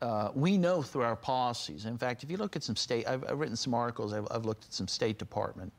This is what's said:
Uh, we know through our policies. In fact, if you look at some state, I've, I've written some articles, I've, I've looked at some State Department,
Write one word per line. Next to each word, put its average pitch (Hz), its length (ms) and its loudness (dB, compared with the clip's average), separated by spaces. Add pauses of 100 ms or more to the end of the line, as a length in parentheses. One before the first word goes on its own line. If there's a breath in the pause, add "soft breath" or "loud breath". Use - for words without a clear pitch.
Uh, 107 320 2
we 175 240 6
know 175 240 4
through 131 220 -2
our 117 140 2
policies. 120 680 0
In 117 120 -4
fact, 123 260 -2
if 147 80 -8
you 185 60 -4
look 208 180 -2
at 151 80 -4
some 110 140 -2
state, 117 280 0
I've, 131 220 0
I've 139 100 0
written 123 200 -2
some 127 160 0
articles, 117 400 0
I've, 107 180 -2
I've 113 140 -2
looked 110 200 -2
at - 80 -18
some - 140 -4
State 110 300 0
Department, - 600 -6